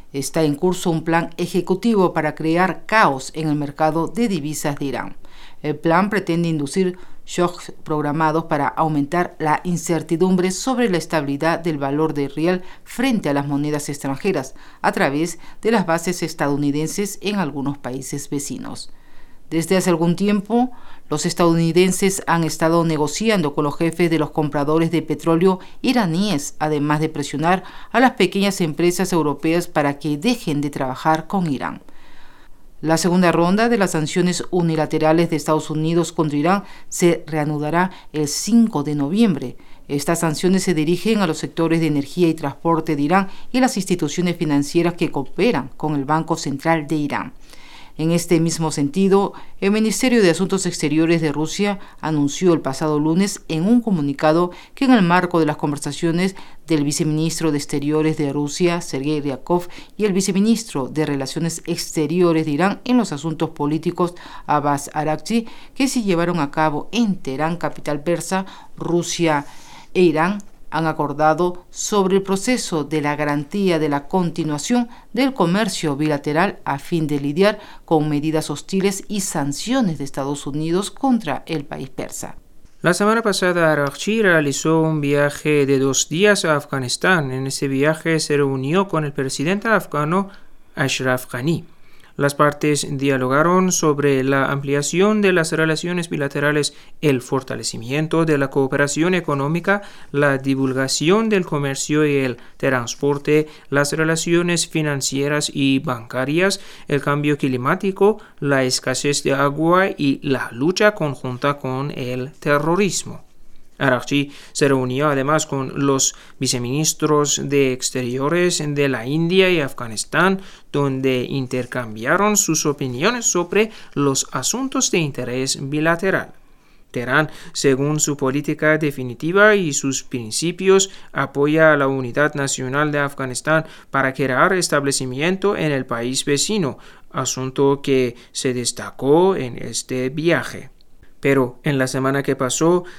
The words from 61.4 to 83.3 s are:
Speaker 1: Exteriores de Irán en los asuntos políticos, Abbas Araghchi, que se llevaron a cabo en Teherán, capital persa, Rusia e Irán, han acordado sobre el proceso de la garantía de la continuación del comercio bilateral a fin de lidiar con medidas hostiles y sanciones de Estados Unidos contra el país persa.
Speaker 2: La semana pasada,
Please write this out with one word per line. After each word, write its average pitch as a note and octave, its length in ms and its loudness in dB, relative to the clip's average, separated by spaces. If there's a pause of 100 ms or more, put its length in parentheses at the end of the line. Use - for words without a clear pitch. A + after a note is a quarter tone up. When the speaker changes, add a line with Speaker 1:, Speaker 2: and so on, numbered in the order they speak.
Speaker 1:
Exteriores D#3+ 800 0
de D#3 60 -2
Irán F3+ 340 0
en B3 120 2
los A3 140 0
asuntos D#3 380 -4
políticos, E3 640 -2 (320)
Abbas C#3+ 480 0
Araghchi, D#3 540 -2 (260)
que C4+ 140 2
se B3 160 0
llevaron E3+ 360 2
a C#3+ 120 -2
cabo D#3 400 0
en G#3 240 2
Teherán, D3+ 420 -4
capital D3 460 -4
persa, F3 420 -2 (320)
Rusia E3+ 720 0 (480)
e F#3 80 6
Irán, E3+ 340 4 (320)
han D#3+ 160 -2
acordado D#3 840 0
sobre G3 480 2
el F#3+ 60 2
proceso F#3+ 600 0
de D3+ 160 -2
la D3 160 0
garantía D3+ 640 0
de D3+ 80 0
la C#3+ 220 -2
continuación E3+ 800 0 (240)
del C4 200 2
comercio F3 640 0
bilateral D3+ 680 0
a C#3 120 -2
fin D#3+ 300 -2
de C#3+ 140 -2
lidiar F#3+ 360 2 (280)
con D3+ 240 2
medidas D#3 400 0
hostiles F#3+ 580 -2
y G#3 140 -4
sanciones E3+ 760 -2
de C#3 60 -8
Estados C#3+ 420 -6
Unidos D#3+ 460 -2
contra A3+ 540 0
el D#3 180 -4
país D3 240 -10
persa. - 480 -10 (460)
Speaker 2:
La E3 120 2
semana A3 280 2
pasada, F3+ 500 2